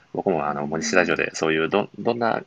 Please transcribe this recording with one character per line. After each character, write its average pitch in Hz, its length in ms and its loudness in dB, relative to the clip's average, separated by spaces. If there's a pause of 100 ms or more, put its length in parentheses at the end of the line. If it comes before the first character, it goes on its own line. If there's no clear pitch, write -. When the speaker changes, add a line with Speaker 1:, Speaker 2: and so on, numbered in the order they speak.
(140)
Speaker 1:
ほ - 60 -4
ど。 - 40 -4
Speaker 2:
僕 101 60 2
も 76 180 0
あ 73 60 -2
の、 73 100 -4
Speaker 1:
う - 20 -4
ん。 73 40 -6
Speaker 2:
森 80 140 -4
氏 92 120 -2
ラ 87 100 6
ジ 85 60 0
オ 78 40 4
で - 180 -2
そ 82 140 0
う 80 60 2
い 80 120 2
う - 40 -2
ど 95 120 2
ん、 - 80 -4 (100)
ど 117 140 -2
ん 120 60 -4
な 113 260 0